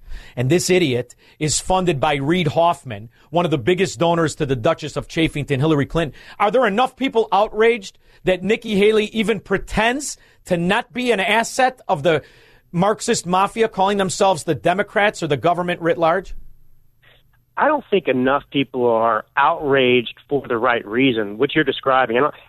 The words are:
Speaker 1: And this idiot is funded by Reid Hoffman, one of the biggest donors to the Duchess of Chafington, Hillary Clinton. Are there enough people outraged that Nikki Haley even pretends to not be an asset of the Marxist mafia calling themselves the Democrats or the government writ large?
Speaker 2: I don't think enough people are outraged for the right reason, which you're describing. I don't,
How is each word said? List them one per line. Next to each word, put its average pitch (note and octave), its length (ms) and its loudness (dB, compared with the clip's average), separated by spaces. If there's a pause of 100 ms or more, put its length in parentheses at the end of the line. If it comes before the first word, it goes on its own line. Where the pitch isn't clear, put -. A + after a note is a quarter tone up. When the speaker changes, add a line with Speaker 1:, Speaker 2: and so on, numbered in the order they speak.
(360)
Speaker 1:
And B2+ 140 -2
this F3 200 2
idiot D3 460 0 (220)
is D3+ 220 -2
funded F3+ 400 0
by D3+ 160 0
Reid D3+ 320 0
Hoffman, D3 600 -2 (200)
one F3 160 0
of D#3 60 -4
the D#3 60 2
biggest D#3+ 420 0
donors E3 360 0
to D#3+ 100 -4
the C3 100 -2
Duchess D#3 400 -2
of C#3+ 120 -8
Chafington, D3 520 -2
Hillary C#3+ 260 2
Clinton. D#3+ 320 -4 (220)
Are G#3 100 2
there B3 160 2
enough A3+ 300 0
people A#3 360 -2
outraged G#3+ 680 0 (240)
that F3+ 200 0
Nikki A3 320 -2
Haley G#3+ 320 4
even G#3+ 320 -2
pretends A3+ 800 -2 (280)
to F3+ 120 0
not F#3 340 -2
be B3 200 -2
an G3+ 80 0
asset A3+ 680 0
of D#3+ 160 -2
the D#3+ 200 2 (480)
Marxist G#3 540 0
mafia F#3+ 420 0
calling G3 300 0
themselves F#3+ 460 0
the D#3+ 120 -2
Democrats G3+ 680 0
or E3+ 60 -2
the D3 100 0
government F3 440 -2
writ E3 160 0
large? E3+ 380 0 (1200)
Speaker 2:
I A3 80 2
don't D4 220 0
think G3 180 0
enough C3 440 2
people C3 360 0
are A2+ 380 2 (100)
outraged C#3 800 2 (160)
for C#3 180 -4
the B2 100 -2
right A#2 280 0
reason, A2 540 -2
which C#3+ 160 -2
you're D#3 80 2
describing. C3 520 0
I B2 40 2
don't, D3 160 0 (140)